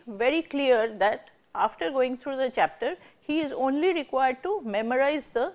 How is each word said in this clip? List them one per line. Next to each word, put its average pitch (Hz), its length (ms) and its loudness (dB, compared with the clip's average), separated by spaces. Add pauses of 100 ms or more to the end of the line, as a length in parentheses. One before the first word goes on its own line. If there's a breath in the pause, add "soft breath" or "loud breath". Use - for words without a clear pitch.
very 240 340 0
clear 247 560 2
that - 320 0 (260)
after 269 340 -2
going 254 280 0
through 269 200 -6
the 262 120 0
chapter, - 460 0 (240 loud breath)
he 302 200 -2
is 285 140 -2
only 285 400 2
required 262 500 0
to 392 180 -2
memorize 247 680 0
the 285 260 -2